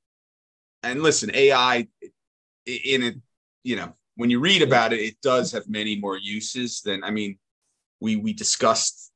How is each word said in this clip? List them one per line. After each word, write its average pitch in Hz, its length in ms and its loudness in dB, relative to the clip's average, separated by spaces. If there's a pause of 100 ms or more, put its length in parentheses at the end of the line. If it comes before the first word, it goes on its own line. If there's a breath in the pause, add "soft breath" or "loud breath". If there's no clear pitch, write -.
(840)
and 127 200 -2
listen, 139 300 2
A 135 180 6
I 127 360 2 (800)
i-, 123 180 -6
in 131 180 2
it, 120 120 -2 (480)
you 123 120 -2
know, 85 180 -8 (220)
when 120 140 0
you 120 100 2
read 180 220 4
about 120 320 4
it, 113 60 0
it 110 220 -6
does 127 320 2
have 104 140 -8
many 107 320 -4
more 98 180 -6
uses 107 640 -8
than, 98 220 -6
I 104 80 -6
mean, 101 260 -4 (640)
we, 110 160 -2
we 107 160 -2
discussed - 840 -2